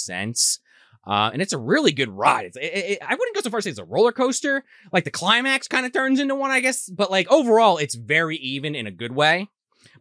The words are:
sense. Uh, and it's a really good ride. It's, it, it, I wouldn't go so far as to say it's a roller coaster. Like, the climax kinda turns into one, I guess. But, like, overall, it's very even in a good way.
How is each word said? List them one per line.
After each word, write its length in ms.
sense. 540
Uh, 260
and 100
it's 120
a 40
really 360
good 160
ride. 380
It's, 100
it, 60
it, 380
I 140
wouldn't 180
go 80
so 80
far 100
as 40
to 60
say 20
it's 80
a 60
roller 260
coaster. 540
Like, 140
the 60
climax 580
kinda 200
turns 300
into 160
one, 160
I 80
guess. 300
But, 220
like, 200
overall, 460
it's 180
very 420
even 380
in 120
a 40
good 220
way. 360